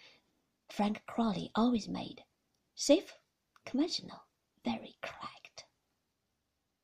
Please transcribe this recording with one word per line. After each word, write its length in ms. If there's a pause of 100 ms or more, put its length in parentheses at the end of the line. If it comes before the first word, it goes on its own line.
(720)
Frank 340
Crawley 500
always 320
made. 380 (500)
Stiff, 440 (480)
conventional, 560 (420)
very 380
cracked. 640 (1160)